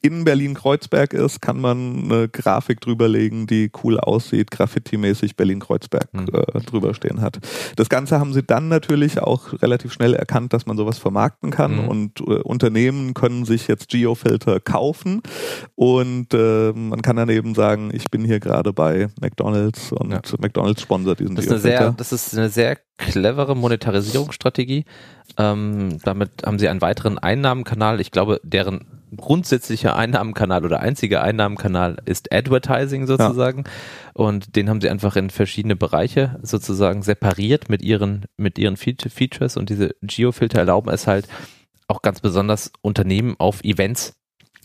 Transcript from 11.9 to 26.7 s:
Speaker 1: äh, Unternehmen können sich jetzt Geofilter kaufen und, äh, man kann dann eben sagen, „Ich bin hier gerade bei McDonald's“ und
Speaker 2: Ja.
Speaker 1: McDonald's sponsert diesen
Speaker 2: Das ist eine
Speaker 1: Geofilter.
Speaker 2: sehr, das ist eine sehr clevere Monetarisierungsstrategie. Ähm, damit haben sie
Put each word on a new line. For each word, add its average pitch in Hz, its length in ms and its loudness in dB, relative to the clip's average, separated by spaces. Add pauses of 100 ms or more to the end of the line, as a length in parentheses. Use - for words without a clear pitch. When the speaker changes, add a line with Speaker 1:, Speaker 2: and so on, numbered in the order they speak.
Speaker 1:
äh, - 180 0
Unternehmen 127 720 0
können 120 320 0
sich 113 240 0
jetzt - 220 -2
Geofilter 117 680 2
kaufen 156 640 -2 (540)
und, 123 580 2
äh, 110 400 4
man 110 300 -6
kann 117 140 2
dann 117 120 0
eben 113 260 0
sagen, 107 380 2
„Ich - 180 -8
bin 110 140 -2
hier 110 160 2
gerade 95 320 0
bei 87 360 0 (120)
McDonald's“ 104 720 -2
und 107 200 -4
Speaker 2:
Ja. 98 100 -4 (160)
Speaker 1:
McDonald's 104 420 -2
sponsert 92 400 0
diesen 95 160 -4
Speaker 2:
Das - 80 -2
ist 92 60 -2
eine 113 100 2
Speaker 1:
Geofilter. 120 240 4
Speaker 2:
sehr, 113 80 2
das 120 200 -6
ist 117 260 -6
eine 110 100 2
sehr 117 300 0 (180)
clevere 131 580 0
Monetarisierungsstrategie. 123 1300 0 (500)
Ähm, 104 680 0
damit 101 260 -2 (160)
haben 104 120 0
sie 101 120 2